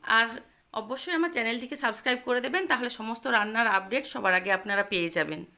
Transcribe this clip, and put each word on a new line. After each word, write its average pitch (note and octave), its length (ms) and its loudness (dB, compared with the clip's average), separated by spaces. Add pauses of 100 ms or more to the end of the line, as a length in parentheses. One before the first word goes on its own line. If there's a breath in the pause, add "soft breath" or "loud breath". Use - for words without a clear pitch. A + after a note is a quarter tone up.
আর A3+ 220 4 (540 soft breath)
অবশ্যই C4 380 -6
আমার E4 180 2
চ্যানেলটিকে A#3+ 480 -2
সাবস্ক্রাইব B3 340 0 (100)
করে B3 180 2
দেবেন, E4 240 0
তাহলে A#3+ 280 0
সমস্ত A3+ 260 -6 (120)
রান্নার A3 320 2 (100)
আপডেট A3+ 340 -2
সবার F#3+ 260 2
আগে F#3 200 -2
আপনারা G3+ 340 0
পেয়ে E3+ 240 2
যাবেন। D#3 240 -2 (180)